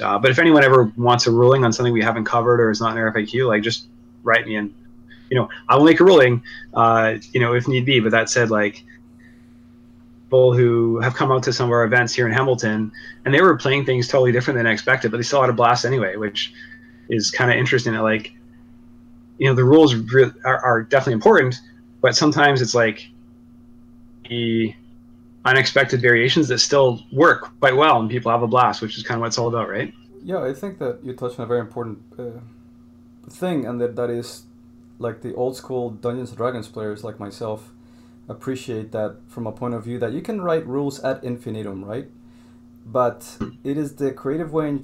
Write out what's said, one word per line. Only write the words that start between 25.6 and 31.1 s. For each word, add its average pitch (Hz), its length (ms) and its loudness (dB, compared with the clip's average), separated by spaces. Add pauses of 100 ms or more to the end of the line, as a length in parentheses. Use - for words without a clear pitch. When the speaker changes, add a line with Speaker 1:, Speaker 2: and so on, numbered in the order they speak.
Speaker 1:
variations 123 460 2
that 123 120 -4
still 127 520 2
work 143 480 2
quite 131 160 2
well, 139 240 4
and 113 100 -4
people 117 220 -4
have 117 120 0
a 120 40 -2
blast, 113 360 0
which 110 140 -8
is 110 60 -12
kinda 113 160 -6
what 117 80 -4
it's 113 120 -6
all 117 100 -2
about, 113 200 -4
right? 101 240 -8 (300)
Speaker 2:
Yeah, 175 220 -4
I 131 80 -4
think 190 260 -12
that 123 240 -8
you 127 100 -12